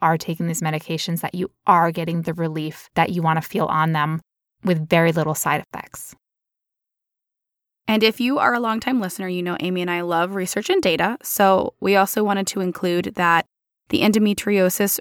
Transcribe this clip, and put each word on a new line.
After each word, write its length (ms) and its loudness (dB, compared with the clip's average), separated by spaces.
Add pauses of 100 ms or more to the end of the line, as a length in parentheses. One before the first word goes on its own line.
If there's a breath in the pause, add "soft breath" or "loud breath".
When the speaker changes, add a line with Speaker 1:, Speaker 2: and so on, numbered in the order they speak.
Speaker 1:
are 160 2
taking 300 -4
these 140 -4
medications 600 -4
that 140 -8
you 160 -4 (160)
are 240 6
getting 320 -4
the 100 -4
relief 640 -6
that 160 2
you 100 -2
want 180 2
to 80 -10
feel 200 -2
on 240 0
them 300 -2 (420)
with 260 0
very 220 4
little 240 0
side 260 -2 (100)
effects. 440 -16 (1700)
Speaker 2:
And 160 2
if 160 2
you 200 0
are 140 4
a 60 0
longtime 400 -2
listener, 280 -6
you 160 -2
know 160 -4
Amy 220 -2
and 100 -2
I 100 -2
love 340 -2
research 340 -4
and 120 2
data. 420 0
So 560 2
we 160 2
also 280 2
wanted 240 0
to 140 -4
include 540 -2
that 300 2 (440)
the 120 2
Endometriosis 1000 2